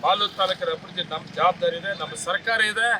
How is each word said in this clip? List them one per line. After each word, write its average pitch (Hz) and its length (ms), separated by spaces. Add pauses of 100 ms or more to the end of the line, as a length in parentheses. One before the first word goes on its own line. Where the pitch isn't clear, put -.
ಮಾಲೂರು 196 360
ತಾಲೂಕಿನ 185 360
ಅಭಿವೃದ್ಧಿ 175 280 (100)
ನಮ್ಮ 156 120 (120)
ಜವಾಬ್ದಾರಿ 170 440
ಇದೆ, 196 100 (100)
ನಮ್ಮ 151 120 (140)
ಸರ್ಕಾರ 220 320 (140)
ಇದೆ 226 160 (100)